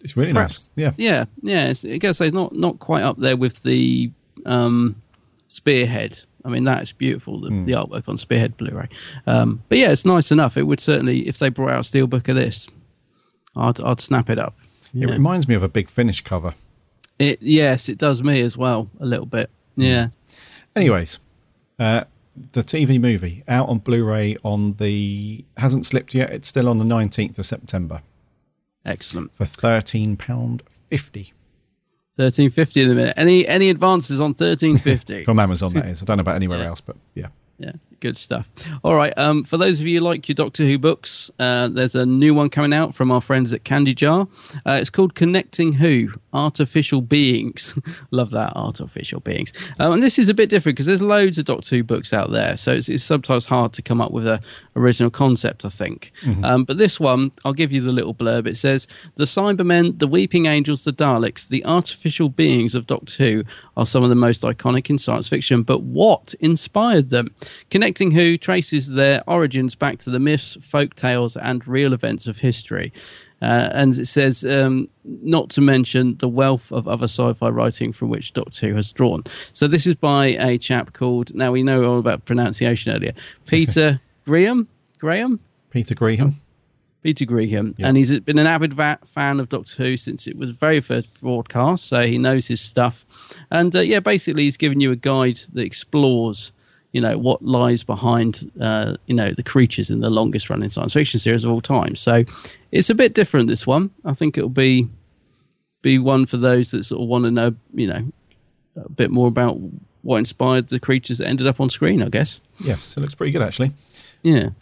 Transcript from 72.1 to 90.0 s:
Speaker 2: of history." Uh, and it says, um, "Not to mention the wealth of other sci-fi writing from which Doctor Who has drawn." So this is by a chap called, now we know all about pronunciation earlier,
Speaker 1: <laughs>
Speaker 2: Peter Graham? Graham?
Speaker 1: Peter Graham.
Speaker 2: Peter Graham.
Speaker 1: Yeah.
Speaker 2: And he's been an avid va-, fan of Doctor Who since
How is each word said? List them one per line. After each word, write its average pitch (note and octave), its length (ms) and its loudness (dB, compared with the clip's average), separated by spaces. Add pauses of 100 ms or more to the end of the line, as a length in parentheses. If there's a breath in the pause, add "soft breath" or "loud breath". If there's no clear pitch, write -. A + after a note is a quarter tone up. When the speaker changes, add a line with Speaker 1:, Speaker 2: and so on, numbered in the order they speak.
Speaker 2:
of A2 120 -8
history." G#2+ 540 -4 (500 loud breath)
Uh, A#2 320 2
and C3 240 2
it B2 80 -6
says, C3+ 400 0
um, C3 420 0 (160)
"Not - 460 -2
to - 100 0
mention B2+ 560 4
the B2+ 120 -2
wealth C3 440 0
of A#2+ 160 -4
other A#2 160 -2
sci-fi A#2 460 0
writing A#2 420 -2
from A#2 160 -6
which A2 240 -6
Doctor - 380 -6
Who G2+ 60 -2
has G#2+ 140 -2
drawn." G#2+ 340 0 (280 loud breath)
So - 160 0
this D3+ 180 2
is E3+ 80 2
by C#3+ 340 2 (100)
a B2 180 2
chap - 380 -2
called, B2 400 -2
now B2+ 180 0
we B2+ 100 2
know C3 220 2
all B2 140 2
about A2+ 260 -2
pronunciation A#2+ 680 0
earlier, G#2 200 -4 (180 loud breath)
Speaker 1:
<laughs> - 160 -20
Speaker 2:
Peter D#3 540 2 (240)
Graham? G#3 420 2 (320)
Graham? G#3 400 -2 (300)
Speaker 1:
Peter A2+ 260 -4
Graham. A#2 460 2 (640)
Speaker 2:
Peter D3 240 -2
Graham. A2 500 0
Speaker 1:
Yeah. G2+ 120 0
Speaker 2:
And C3+ 100 6
he's C3+ 220 4
been D3+ 180 0
an D3+ 80 6
avid D#3+ 260 0
va-, D3 320 -2
fan C#3 360 -2
of B2 100 -8
Doctor A2 320 -8
Who B2+ 160 -2
since - 280 -10